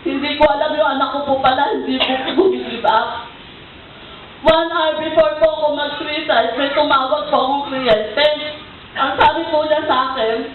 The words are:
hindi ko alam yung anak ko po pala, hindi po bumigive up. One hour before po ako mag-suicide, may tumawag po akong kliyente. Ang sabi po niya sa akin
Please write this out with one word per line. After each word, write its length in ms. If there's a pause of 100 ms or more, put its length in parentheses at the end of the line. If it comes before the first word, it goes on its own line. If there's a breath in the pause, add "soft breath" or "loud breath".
hindi 320
ko 160
alam 240
yung 240
anak 160
ko 40 (120)
po 80
pala, 400
hindi 160
po 480
bumigive 400
up. 480 (1120)
One 240
hour 320
before 400
po 80
ako 320
mag-suicide, 800
may 160
tumawag 560
po 80
akong 320
kliyente. 560 (720)
Ang 160
sabi 320
po 160
niya 240
sa 240
akin 440